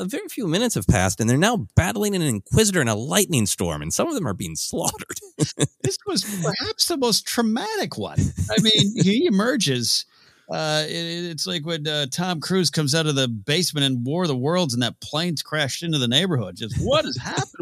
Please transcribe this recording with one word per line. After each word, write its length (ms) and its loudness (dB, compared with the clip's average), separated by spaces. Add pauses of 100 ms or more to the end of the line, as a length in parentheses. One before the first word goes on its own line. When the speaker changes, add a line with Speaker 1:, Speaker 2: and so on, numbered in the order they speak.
Speaker 1:
a 40 -2
very 240 -6
few 180 -4
minutes 280 0
have 120 0
passed 320 4
and 100 2
they're 80 4
now 380 2
battling 400 2
an 80 0
Inquisitor 580 2
in 60 2
a 80 2
lightning 500 2
storm 380 -2
and 100 -4
some 140 2
of 80 -2
them 120 -4
are 60 -2
being 220 -8
<laughs> 0 -
slaughtered. 640 -6 (640)
Speaker 2:
This 140 -2 (100)
was 160 -2 (180)
perhaps 460 -2
the 100 0
most 300 0
traumatic 720 -2
one. 220 -2 (300)
I 120 2
mean, 340 4
Speaker 1:
<laughs> 80 2
Speaker 2:
he 220 4
emerges. 800 0 (460)
Uh, 360 0
it, 40 -8 (400)
it's 160 -6
like 180 -4
when, 220 -4
uh, 240 -2
Tom 300 -2
Cruise 280 0
comes 240 0
out 140 2
of 80 2
the 120 2
basement 580 0
in 180 0
War 200 0
of 40 2
the 80 0
Worlds 380 0
and 100 0
that 180 -4
plane's 400 -2
crashed 420 -2
into 140 0
the 100 2
neighborhood. 500 2
Just, 240 -8
"What 240 2
has 120 -6
happened 300 -4 (140)